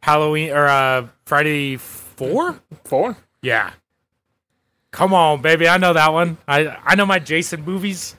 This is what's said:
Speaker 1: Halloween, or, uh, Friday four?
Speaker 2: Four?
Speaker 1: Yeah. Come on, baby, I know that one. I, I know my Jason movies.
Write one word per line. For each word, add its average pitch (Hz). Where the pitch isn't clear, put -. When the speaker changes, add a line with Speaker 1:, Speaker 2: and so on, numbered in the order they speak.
Speaker 1:
Halloween, 151
or, 143
uh, 131
Friday 143
four? -
Speaker 2:
Four? 214
Speaker 1:
Yeah. 113
Come 190
on, 156
baby, 160
I 175
know 185
that 156
one. 165
I, 147
I 180
know 202
my 190
Jason 156
movies. 185